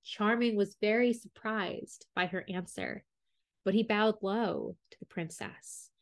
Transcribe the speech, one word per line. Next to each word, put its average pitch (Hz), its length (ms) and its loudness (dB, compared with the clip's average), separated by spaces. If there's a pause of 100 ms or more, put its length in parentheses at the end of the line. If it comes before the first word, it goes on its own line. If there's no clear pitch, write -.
Charming 226 500 2
was 202 220 0
very 233 360 4
surprised - 1000 -6
by 180 120 0
her 185 220 -4
answer, - 560 -6 (600)
but 185 100 2
he 220 80 6
bowed 214 400 2
low 196 540 -2 (140)
to - 100 -20
the - 60 -16
princess - 840 -10 (120)